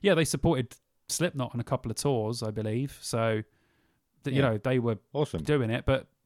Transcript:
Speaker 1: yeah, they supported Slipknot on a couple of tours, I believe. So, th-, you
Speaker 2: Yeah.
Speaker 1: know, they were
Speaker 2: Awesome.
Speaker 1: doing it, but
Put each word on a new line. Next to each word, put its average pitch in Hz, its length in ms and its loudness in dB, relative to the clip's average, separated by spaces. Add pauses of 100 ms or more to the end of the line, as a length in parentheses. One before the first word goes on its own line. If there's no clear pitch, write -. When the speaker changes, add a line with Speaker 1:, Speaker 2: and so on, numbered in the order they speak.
Speaker 1:
yeah, 196 120 6
they 160 100 4
supported 143 520 0 (320)
Slipknot 143 460 -2
on 120 60 -4
a - 40 -4
couple 123 260 -4
of 110 60 -8
tours, 120 460 0
I 110 80 -4
believe. 107 500 -4
So, 113 420 0 (800)
th-, 135 100 -2
you 135 80 4
Speaker 2:
Yeah. 127 80 4
Speaker 1:
know, 107 80 0
they 131 220 0
were 117 180 0 (140)
Speaker 2:
Awesome. - 320 -2
Speaker 1:
doing 135 260 0
it, 123 160 -4
but 135 220 0 (180)